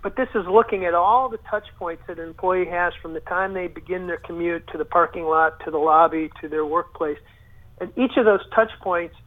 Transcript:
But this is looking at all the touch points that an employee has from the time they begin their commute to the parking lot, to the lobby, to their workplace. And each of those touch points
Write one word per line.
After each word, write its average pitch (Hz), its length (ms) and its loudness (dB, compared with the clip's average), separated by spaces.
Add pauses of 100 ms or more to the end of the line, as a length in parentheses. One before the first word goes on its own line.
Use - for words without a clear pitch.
But 196 140 -6
this 262 180 -2
is 196 100 -2
looking 196 400 2
at 170 80 0
all 220 360 4
the 220 100 -10 (100)
touch 208 160 -4 (140)
points 170 280 -10
that 165 120 -12
an 165 80 -10
employee 180 400 0
has 175 340 -2
from 165 120 -10
the 160 80 -8
time 190 320 -4
they 180 140 -6
begin 180 380 -8
their 170 120 -6
commute 170 500 -6
to - 100 -12
the 151 80 -2
parking 170 380 2
lot, 160 400 2
to 160 80 -8
the 156 80 -2
lobby, 160 500 4 (120)
to 156 80 -12
their 156 160 -2
workplace. 156 520 -4 (640)
And 180 160 -8
each 262 200 0
of 240 80 4
those 202 140 6 (140)
touch 220 160 4 (120)
points 170 340 -4 (120)